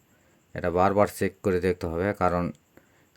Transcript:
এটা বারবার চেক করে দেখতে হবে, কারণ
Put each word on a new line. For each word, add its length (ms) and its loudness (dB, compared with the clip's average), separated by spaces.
এটা 160 -4
বারবার 440 4
চেক 260 -2
করে 180 0
দেখতে 280 -2
হবে, 200 -2
কারণ 220 2